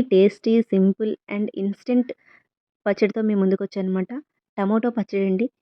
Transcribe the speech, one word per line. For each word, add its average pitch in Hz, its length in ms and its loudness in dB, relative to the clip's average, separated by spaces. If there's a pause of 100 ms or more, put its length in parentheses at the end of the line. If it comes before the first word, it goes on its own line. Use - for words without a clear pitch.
టేస్టీ, 202 580 4
సింపుల్ 196 500 0 (160)
and 202 260 -6
ఇన్‌స్టంట్ 247 560 -2 (760)
పచ్చడితో 208 360 0
మీ 214 140 0
ముందుకొచ్చానమాట. 190 720 -2 (500)
టమాటో 214 320 0
పచ్చడి 202 360 -4
అండి. 190 200 0 (160)